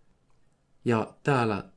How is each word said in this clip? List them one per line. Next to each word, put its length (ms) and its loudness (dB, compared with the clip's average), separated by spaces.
Ja 380 0
täällä 540 0